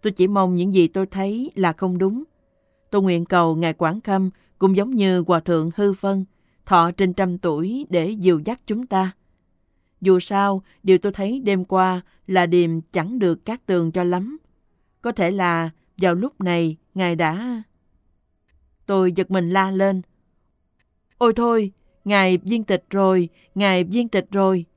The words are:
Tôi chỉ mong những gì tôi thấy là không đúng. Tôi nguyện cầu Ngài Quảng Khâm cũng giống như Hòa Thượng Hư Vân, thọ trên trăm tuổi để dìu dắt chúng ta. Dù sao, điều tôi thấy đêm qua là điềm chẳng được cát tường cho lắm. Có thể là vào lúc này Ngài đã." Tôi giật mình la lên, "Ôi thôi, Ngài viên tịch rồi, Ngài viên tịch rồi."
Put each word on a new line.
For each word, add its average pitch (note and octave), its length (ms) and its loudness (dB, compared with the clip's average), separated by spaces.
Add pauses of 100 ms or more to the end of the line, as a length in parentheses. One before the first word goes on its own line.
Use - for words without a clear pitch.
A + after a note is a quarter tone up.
Tôi G#3+ 100 -2
chỉ F#3 140 2
mong F#3+ 300 2
những F#3 180 0
gì E3+ 140 6
tôi F#3+ 180 -2
thấy G3+ 480 -6
là F#3 180 0
không F3+ 260 -4
đúng. G3+ 260 -2 (640)
Tôi G3+ 120 2
nguyện F3 220 0
cầu E3 320 2
Ngài E3 160 -2
Quảng E3+ 280 -2
Khâm F#3+ 300 -2 (280)
cũng F#3+ 180 4
giống G3+ 140 0
như F#3+ 360 0
Hòa E3+ 140 2
Thượng E3 340 -2
Hư G3+ 180 0
Vân, G3 320 -4 (420)
thọ E3+ 240 4
trên F#3 240 -2
trăm F3+ 240 -2
tuổi F3+ 520 -4
để F3 200 -2
dìu F#3 340 2
dắt A#3 220 -8
chúng A#3 200 -6
ta. F#3+ 240 -2 (920)
Dù F#3 200 4
sao, G3 420 -2 (200)
điều F#3 160 6
tôi G3+ 140 -2
thấy G#3+ 280 -6
đêm G3 240 0
qua F#3 360 0 (260)
là F#3 200 2
điềm E3+ 340 2
chẳng F#3 380 -6
được F3 260 0
cát A#3 220 -10
tường E3+ 260 0
cho F3+ 120 -2
lắm. F#3 320 -2 (640)
Có A#3 120 -6
thể F3+ 180 0
là E3+ 400 -2 (280)
vào F3 160 2
lúc G#3 260 -6
này E3+ 360 -2 (180)
Ngài F3+ 220 -2
đã." G#3 460 -4 (1200)
Tôi F#3 260 2
giật E3+ 180 -4
mình F3+ 200 0
la F#3+ 200 0
lên, F#3+ 320 0 (1160)
"Ôi A#3 180 4
thôi, A#3 360 0 (320)
Ngài F#3+ 320 2
viên G#3+ 280 -2
tịch F#3 260 -2
rồi, F#3+ 380 2 (260)
Ngài F#3+ 300 2
viên A3+ 240 -2
tịch F#3+ 220 -2
rồi." F#3+ 340 0 (120)